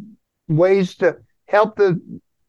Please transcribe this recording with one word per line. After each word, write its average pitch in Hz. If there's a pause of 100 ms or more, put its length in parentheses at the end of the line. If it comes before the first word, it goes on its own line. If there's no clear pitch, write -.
(480)
ways 180
to 170 (300)
help 214
the 190 (500)